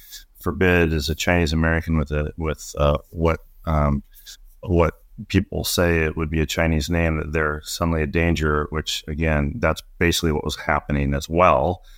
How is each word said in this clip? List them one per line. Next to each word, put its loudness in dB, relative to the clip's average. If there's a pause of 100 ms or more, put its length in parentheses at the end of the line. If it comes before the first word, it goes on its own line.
(400)
forbid 4
is -2
a -2
Chinese 2
American 0
with -2
a, -4
with, -6
uh, 4 (140)
what, 0 (260)
um, 2 (640)
what 2 (340)
people -2
say 0
it -2
would -4
be -2
a 0
Chinese 0
name, 0
that -6
they're -2
suddenly -2
a 0
danger, 0
which -6
again, 0
that's -2 (160)
basically 2
what 0
was -6
happening -2
as -4
well, 4 (160)